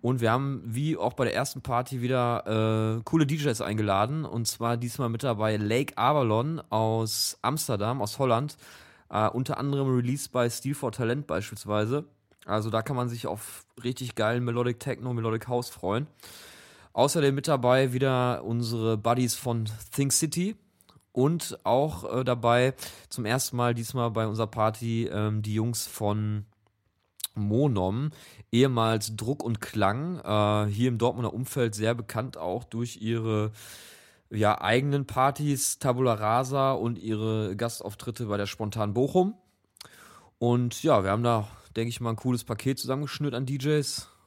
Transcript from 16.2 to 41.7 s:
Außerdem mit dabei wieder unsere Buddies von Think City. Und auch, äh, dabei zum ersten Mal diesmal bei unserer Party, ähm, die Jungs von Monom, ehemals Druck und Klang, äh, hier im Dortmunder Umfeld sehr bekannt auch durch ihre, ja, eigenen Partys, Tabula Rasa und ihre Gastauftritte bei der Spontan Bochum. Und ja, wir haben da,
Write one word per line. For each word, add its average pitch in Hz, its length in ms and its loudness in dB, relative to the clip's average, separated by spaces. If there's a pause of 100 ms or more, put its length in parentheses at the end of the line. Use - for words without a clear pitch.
Außerdem 139 420 4
mit 139 120 -4
dabei 131 460 4
wieder 123 500 2
unsere 113 540 0
Buddies 117 380 2
von 117 300 -2 (260)
Think 139 220 0
City. 175 420 0 (560)
Und 151 520 2
auch, 127 580 0
äh, - 20 -2
dabei 123 500 4 (360)
zum 120 160 -6
ersten 123 300 0
Mal 120 200 2
diesmal 117 340 -2
bei 110 160 0
unserer 110 220 0
Party, 113 680 0
ähm, 107 300 0
die 107 100 -4
Jungs 110 320 0
von 107 600 -2 (880)
Monom, 107 800 2 (400)
ehemals 113 640 2
Druck 113 260 -4
und 117 200 -2
Klang, 127 580 0
äh, 104 500 2
hier 113 200 2
im 120 80 0
Dortmunder 117 360 0
Umfeld 120 420 -2
sehr 110 200 0
bekannt 117 400 -6
auch 90 300 -4
durch 117 360 -8
ihre, 110 520 -2 (760)
ja, 104 300 2
eigenen 135 480 2
Partys, 135 720 0
Tabula 123 360 2
Rasa 131 580 2
und 117 260 -2
ihre 107 560 -2
Gastauftritte 117 720 -6
bei 104 100 -2
der 101 120 -2
Spontan 107 460 -4
Bochum. 170 400 2 (1080)
Und 120 440 0
ja, 120 220 4
wir 95 60 2
haben 110 120 0
da, 113 240 2 (300)